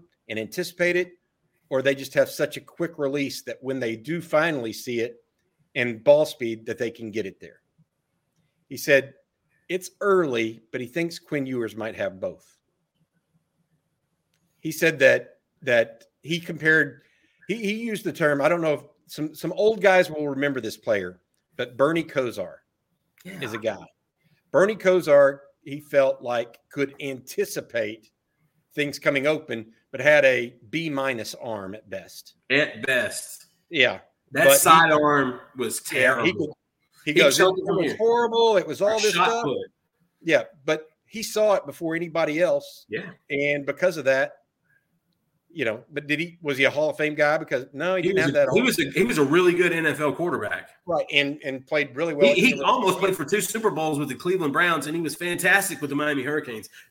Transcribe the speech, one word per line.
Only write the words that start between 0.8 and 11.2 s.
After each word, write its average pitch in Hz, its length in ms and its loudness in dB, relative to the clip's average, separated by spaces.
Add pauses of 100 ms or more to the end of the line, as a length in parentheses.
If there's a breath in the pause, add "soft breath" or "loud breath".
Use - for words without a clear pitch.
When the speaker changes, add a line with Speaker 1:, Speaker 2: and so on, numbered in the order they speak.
Speaker 1:
it, 180 160 -4 (560)
or 135 120 0
they 139 140 2
just 135 180 -12
have 139 160 2
such - 280 -4
a - 20 -12
quick 170 380 -8
release 139 460 -4
that 117 180 -12
when 131 180 -6
they 117 160 -4
do 147 240 -8
finally 151 540 -2
see 120 260 -6
it - 240 -6 (520)
and 120 280 -4
ball 147 220 6
speed, 113 400 -8
that 110 120 -8
they 151 140 -4
can 113 180 -14
get 101 160 -6
it 95 140 -14
there. - 220 -20 (1080)
He 135 80 -14
said, 135 380 2 (560)
"It's 185 220 -8 (100)
early," 139 600 0 (120)
but 127 80 -8
he 120 60 -8
thinks 170 320 -6
Quinn 143 260 -6